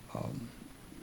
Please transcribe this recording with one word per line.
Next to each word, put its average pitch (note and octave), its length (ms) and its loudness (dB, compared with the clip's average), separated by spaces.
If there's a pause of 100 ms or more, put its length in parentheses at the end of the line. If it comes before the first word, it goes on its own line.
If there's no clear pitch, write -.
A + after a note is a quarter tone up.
(140)
um, - 340 4 (540)